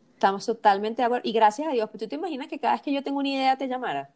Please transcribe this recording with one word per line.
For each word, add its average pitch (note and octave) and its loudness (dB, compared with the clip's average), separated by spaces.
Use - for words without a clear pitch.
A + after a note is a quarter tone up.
Estamos G3 2
totalmente A3 2
de A#3+ 2
acuerdo. A#3+ 0
Y A3 -2
gracias A3 4
a D4+ -2
Dios, A3+ 0
pues, G3 -16
¿tú A3 -8
te C4+ -8
imaginas D#4 -8
que D4+ -8
cada B3+ 0
vez A#3+ -6
que D4 -6
yo C#4 -2
tengo C#4 -4
una C#4 -2
idea C4 2
te C4+ -6
llamara? G3+ -4